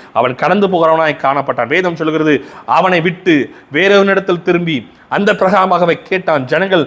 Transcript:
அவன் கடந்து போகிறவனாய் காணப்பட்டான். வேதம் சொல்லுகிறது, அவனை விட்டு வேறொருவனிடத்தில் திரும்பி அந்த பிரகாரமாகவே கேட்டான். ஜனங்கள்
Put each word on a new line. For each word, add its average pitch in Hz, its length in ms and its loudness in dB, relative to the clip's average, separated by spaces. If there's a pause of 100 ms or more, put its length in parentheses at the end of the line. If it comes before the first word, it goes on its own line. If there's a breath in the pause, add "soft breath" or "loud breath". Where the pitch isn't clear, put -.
(140)
அவன் 123 220 0
கடந்து 190 320 0
போகிறவனாய் 160 560 0
காணப்பட்டான். 131 500 -2
வேதம் 175 220 -2
சொல்லுகிறது, 156 400 0 (300 loud breath)
அவனை 175 360 2
விட்டு 175 320 -2 (400 loud breath)
வேறொருவனிடத்தில் 190 680 2
திரும்பி 170 360 -2 (320 loud breath)
அந்த 202 240 0
பிரகாரமாகவே 185 680 2
கேட்டான். 170 440 -2
ஜனங்கள் 165 420 0